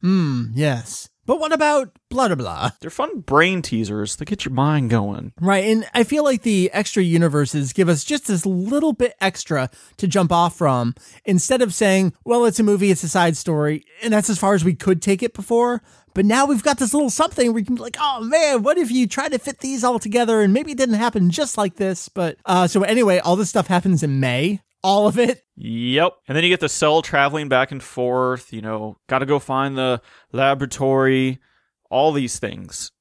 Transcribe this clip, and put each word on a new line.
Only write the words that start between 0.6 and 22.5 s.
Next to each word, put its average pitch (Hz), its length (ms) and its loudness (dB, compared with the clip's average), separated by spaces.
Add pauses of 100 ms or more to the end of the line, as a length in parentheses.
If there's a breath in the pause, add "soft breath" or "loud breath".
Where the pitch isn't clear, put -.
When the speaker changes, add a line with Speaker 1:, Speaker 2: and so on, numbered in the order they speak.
Speaker 1:
But 285 140 0
what 311 140 -2
about 294 420 0 (140)
blah, 254 180 0
blah, 180 80 0
blah?" 101 360 -4 (100)
Speaker 2:
They're - 80 -12
fun 294 300 -6
brain 170 420 2
teasers. 107 540 -4
They 147 100 -10
get - 200 -6
your 135 80 -8
mind 139 360 0
going. 107 500 -2
Speaker 1:
Right, 190 260 2
and 220 280 0
I 233 100 2
feel 294 200 0
like 269 180 0
the 190 320 2
extra 202 300 -2
universes 151 680 0
give 190 160 0
us 160 160 2
just 294 240 -4
this 196 200 -2
little 233 460 0
bit 247 280 -2
extra 156 480 -2 (280 loud breath)
to 202 100 -2
jump 175 240 2
off 170 260 2
from, 127 380 0 (300 loud breath)
instead 202 360 2
of 220 120 0
saying, 190 400 2 (120)
"Well, 233 200 2
it's 226 140 2
a 226 40 2
movie, 202 260 2
it's 180 140 0
a 165 60 -6
side 170 280 2
story," 151 460 -2 (180)
and 226 100 -2
that's 214 200 2
as 190 80 -2
far 196 160 2
as 165 100 2
we 180 80 2
could 185 300 0
take 196 180 0
it 240 140 -4
before. 233 480 0 (320 soft breath)
But 196 100 2
now 262 220 4
we've 269 160 0
got 285 160 0
this 247 160 0
little 285 160 0
something 277 420 0
where 226 60 -2
you 202 60 -2
can 247 100 -2
be 240 60 -6
like, 240 200 -14
"Oh, 269 220 -2
man, 277 400 2
what 302 160 2
if 269 100 0
you 247 160 2
try 269 240 -4
to 262 80 -2
fit - 220 -8
these 262 240 -6
all 247 160 0
together 226 420 0
and 196 100 4
maybe 294 200 0
it 254 80 -10
didn't 247 160 2
happen 208 340 2
just 254 300 -2
like 202 160 -2
this?" 190 340 -4
But, 170 280 -6 (100)
uh, 180 200 4